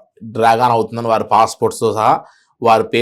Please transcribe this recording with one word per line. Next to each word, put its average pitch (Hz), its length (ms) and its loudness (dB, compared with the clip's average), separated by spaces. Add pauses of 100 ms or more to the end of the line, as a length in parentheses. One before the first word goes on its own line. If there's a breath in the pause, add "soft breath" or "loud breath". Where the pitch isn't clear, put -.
(320)
డ్రాగ్ 113 300 2
ఆన్ 123 120 2
అవుతుందని 117 340 -4
వారి 107 200 0
పాస్‌పోర్ట్స్‌తో 113 640 0
సహా 110 200 0 (500 soft breath)
వారు 113 220 2
పే 117 180 -2